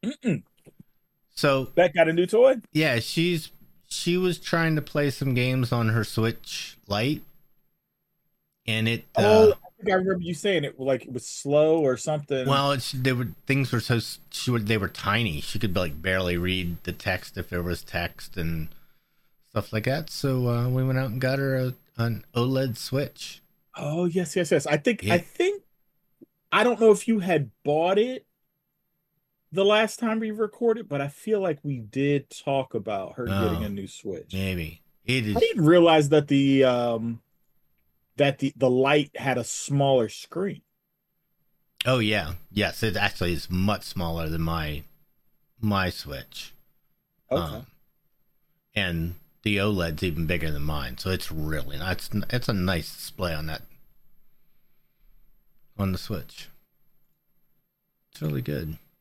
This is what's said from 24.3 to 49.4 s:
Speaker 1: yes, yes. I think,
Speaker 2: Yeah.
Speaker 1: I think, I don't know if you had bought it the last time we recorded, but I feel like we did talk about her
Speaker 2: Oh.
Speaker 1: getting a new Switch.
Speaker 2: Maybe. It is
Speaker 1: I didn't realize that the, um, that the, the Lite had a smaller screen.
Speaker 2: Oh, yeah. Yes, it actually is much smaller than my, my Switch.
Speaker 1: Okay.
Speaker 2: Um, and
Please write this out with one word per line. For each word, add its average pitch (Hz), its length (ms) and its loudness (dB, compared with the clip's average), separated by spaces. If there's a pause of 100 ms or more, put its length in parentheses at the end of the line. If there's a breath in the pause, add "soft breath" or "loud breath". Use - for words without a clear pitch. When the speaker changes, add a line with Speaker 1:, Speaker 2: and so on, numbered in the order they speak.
Speaker 1:
yes, 175 160 0
yes. 156 160 2
I 151 120 2
think, 214 260 0
Speaker 2:
Yeah. 196 100 4
Speaker 1:
I 180 40 4
think, 381 440 -2 (880)
I 202 140 4
don't 233 160 2
know 226 100 8
if 196 160 4
you 226 140 2
had 160 320 0 (120)
bought 165 340 2
it 254 280 0 (1300)
the 190 120 2
last 214 360 4
time 226 180 0
we 220 140 -4
recorded, 220 560 -2
but 143 120 -2
I 139 60 -2
feel 208 340 -2
like 170 220 -2
we 139 160 -4
did 139 520 -2
talk 135 440 -4
about 101 400 -4
her 123 160 -6
Speaker 2:
Oh. 95 200 0
Speaker 1:
getting 85 140 -4
a 104 40 -6
new 98 180 -8
Switch. - 460 -12
Speaker 2:
Maybe. 92 500 -6 (240)
It 127 220 0
is 208 80 0
Speaker 1:
I 240 40 2
didn't 339 240 2
realize 160 440 8
that 147 180 4
the, 139 380 4
um, 117 580 0 (920)
that 139 240 2
the, 135 160 -2
the 127 120 2
Lite 139 480 2
had 123 220 -2
a 117 60 -4
smaller 139 640 2
screen. - 540 -10 (1200)
Speaker 2:
Oh, 127 140 2
yeah. 104 320 0 (180)
Yes, 101 320 -2
it 107 140 0
actually 98 360 0
is 80 160 -4
much 95 360 0
smaller 82 440 -4
than 80 140 -2
my, 78 400 -4 (800)
my 101 300 0
Switch. - 640 -12 (760)
Speaker 1:
Okay. - 100 0
Speaker 2:
Um, 85 260 -8 (1080)
and 87 400 -4 (300)